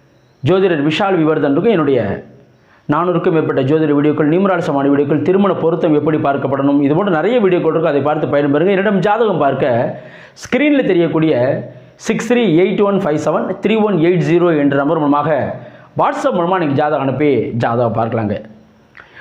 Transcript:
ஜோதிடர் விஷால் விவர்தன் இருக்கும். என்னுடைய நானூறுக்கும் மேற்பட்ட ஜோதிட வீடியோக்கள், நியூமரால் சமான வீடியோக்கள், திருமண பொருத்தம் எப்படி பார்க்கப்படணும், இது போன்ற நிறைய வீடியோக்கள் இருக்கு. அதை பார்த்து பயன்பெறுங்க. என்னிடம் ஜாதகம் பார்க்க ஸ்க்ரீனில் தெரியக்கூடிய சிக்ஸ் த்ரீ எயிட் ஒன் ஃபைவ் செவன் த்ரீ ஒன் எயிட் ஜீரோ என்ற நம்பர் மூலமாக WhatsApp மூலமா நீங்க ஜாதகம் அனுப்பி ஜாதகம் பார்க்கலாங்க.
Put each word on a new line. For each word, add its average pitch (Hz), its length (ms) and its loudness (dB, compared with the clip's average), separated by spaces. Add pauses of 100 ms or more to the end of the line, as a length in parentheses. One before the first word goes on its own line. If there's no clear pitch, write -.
(440)
ஜோதிடர் 175 460 2
விஷால் 190 340 0
விவர்தன் 147 320 2
இருக்கும். 202 220 2
என்னுடைய 139 260 0 (880)
நானூறுக்கும் 170 500 0
மேற்பட்ட 135 320 -2
ஜோதிட 156 200 2 (100)
வீடியோக்கள், 147 340 0
நியூமரால் 185 340 0
சமான 139 240 0
வீடியோக்கள், 143 340 0
திருமண 190 240 2 (140)
பொருத்தம் 160 380 2
எப்படி 156 140 0 (120)
பார்க்கப்படணும், 139 560 0
இது 139 140 2
போன்ற 196 200 0
நிறைய 196 160 0 (120)
வீடியோக்கள் 175 280 0
இருக்கு. - 200 0
அதை 139 160 0
பார்த்து 151 240 -2
பயன்பெறுங்க. 147 420 2
என்னிடம் 196 320 0
ஜாதகம் 208 380 0
பார்க்க 139 280 0 (680)
ஸ்க்ரீனில் 277 480 0
தெரியக்கூடிய 160 420 2 (720)
சிக்ஸ் - 240 -4
த்ரீ 240 120 2 (220)
எயிட் 190 240 0
ஒன் 202 160 0
ஃபைவ் 151 200 0
செவன் 190 240 -2 (160)
த்ரீ 214 120 2 (100)
ஒன் 208 100 0 (120)
எயிட் 175 200 2
ஜீரோ 170 220 2 (120)
என்ற 139 200 2
நம்பர் 160 200 0
மூலமாக 147 280 0 (720)
WhatsApp 269 360 0
மூலமா 175 240 0
நீங்க 143 180 -2
ஜாதகம் 151 260 0
அனுப்பி 143 260 0 (320)
ஜாதகம் 117 340 0
பார்க்கலாங்க. 113 380 -2 (840)